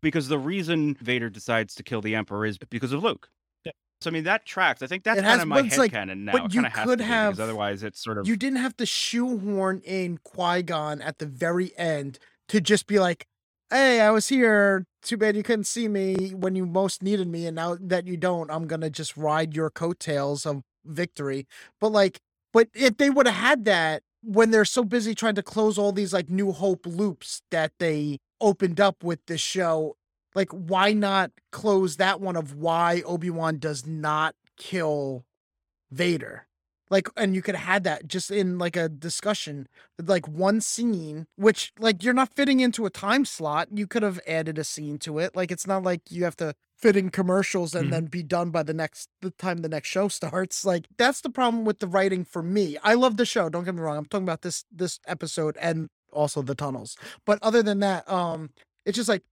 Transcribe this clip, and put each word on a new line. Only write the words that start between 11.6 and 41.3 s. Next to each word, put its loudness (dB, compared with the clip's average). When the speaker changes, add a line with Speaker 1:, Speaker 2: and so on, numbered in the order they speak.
Speaker 3:
end -4
to 2
just 2
be 2
like, 0
"Hey, 6
I 8
was 2
here. 4
Too -6
bad 2
you -2
couldn't 0
see -2
me -2
when -2
you 0
most 0
needed 0
me. -6
And -6
now -2
that 0
you -4
don't, -2
I'm -4
gonna -4
just -10
ride 0
your -2
coattails -4
of -4
victory." -6
But, 2
like, 4
but 8
if 4
they 4
would 6
have 2
had 4
that 2
when 6
they're 8
so 2
busy 0
trying 0
to -2
close 0
all 2
these, -2
like, 0
New 0
Hope -2
loops -4
that 0
they -2
opened 2
up 2
with -4
this -6
show, -2
like, 0
why 2
not 2
close 2
that 2
one -4
of -6
why 2
Obi-Wan -2
does -6
not -2
kill -4
Vader? -4
Like, 2
and 0
you -4
could -2
have -8
had 2
that -4
just -6
in, 0
like, -4
a 0
discussion, -6
like, 2
one 2
scene, -4